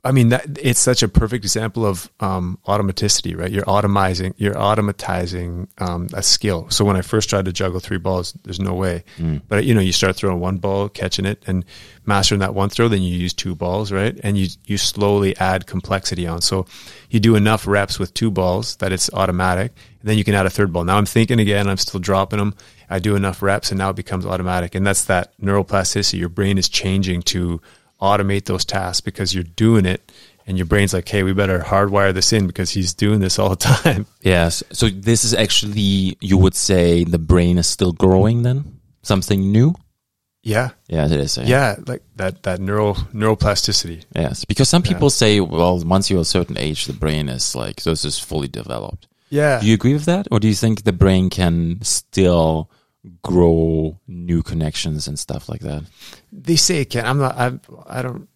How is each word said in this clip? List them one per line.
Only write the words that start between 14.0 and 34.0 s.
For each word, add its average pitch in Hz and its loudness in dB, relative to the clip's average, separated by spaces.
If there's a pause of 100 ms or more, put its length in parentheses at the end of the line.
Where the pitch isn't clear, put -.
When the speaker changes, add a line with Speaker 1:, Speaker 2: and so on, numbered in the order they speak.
Speaker 1:
And 101 0
you, 95 0 (180)
you 101 -4
slowly 101 0
add 95 -2
complexity 92 -4
on. 85 -6
So 95 -2 (440)
you 117 2
do 110 6
enough 104 2
reps 101 0
with 92 -4
two 113 -2
balls 92 -2
that 95 -2
it's - -2
automatic, 92 -2 (260)
and 107 -6
then 107 2
you 101 0
can 101 0
add 95 2
a 92 0
third 98 0
ball. 85 -2
Now 92 2
I'm 104 2
thinking 113 2
again, 101 0
I'm 98 0
still - -6
dropping 98 0
'em. 101 -2 (340)
I 95 -4
do 101 0
enough 98 -2
reps, 98 0
and 98 -4
now 95 -2
it 92 -6
becomes 90 -8
automatic. 90 -4
And 98 0
that's 98 0
that 92 -2
neuroplasticity. 98 0
Your 87 -4
brain 98 0
is 92 0
changing 92 -2
to 85 -2 (420)
automate 98 0
those 92 -2
tasks 92 -4
because 95 -6
you're 90 -2
doing 107 2
it, - -4 (380)
and 92 -4
your 90 0
brain's 98 2
like, 90 -4
"Hey, 101 0
we 95 0
better 95 2
hardwire 98 2
this 92 0
in 104 2
because 87 -4
he's 92 -2
doing 104 2
this 95 0
all 101 2
the 92 2
<laughs> - -16
time." - 2 (160)